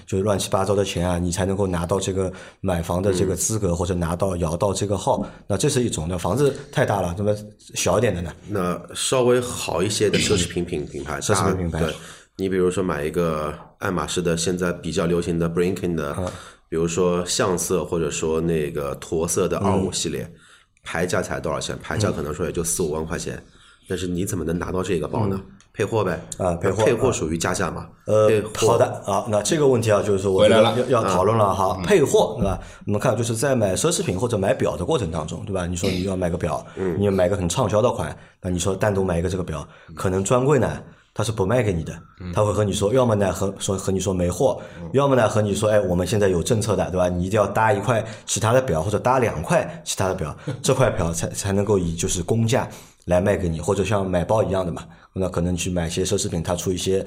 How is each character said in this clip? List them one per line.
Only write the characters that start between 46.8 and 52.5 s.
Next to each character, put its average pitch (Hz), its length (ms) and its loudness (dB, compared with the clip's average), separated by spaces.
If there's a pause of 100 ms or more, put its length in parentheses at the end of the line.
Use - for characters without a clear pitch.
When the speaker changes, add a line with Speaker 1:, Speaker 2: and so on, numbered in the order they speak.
Speaker 1:
对 90 80 -2
吧？ 90 120 4
你 87 160 0
一 95 40 -4
定 107 80 0
要 101 80 4
搭 110 280 2
一 98 80 0
块 110 220 0 (220)
其 - 140 -4
他 110 140 4
的 131 80 6
表， 87 200 0
或 90 80 -4
者 101 80 2
搭 127 220 2
两 82 240 0
块 - 400 -2
其 - 140 -6
他 98 100 0
的 92 80 0
表， 73 200 -6 (120)
Speaker 3:
<laughs> - 160 -6
Speaker 1:
这 135 100 4
块 127 160 4
表 85 220 0
才， - 200 -4
才 - 200 -4
能 101 140 2
够 104 120 4
以 85 180 -2
就 90 120 -2
是 87 160 -2
公 113 240 2
价 110 200 0 (380)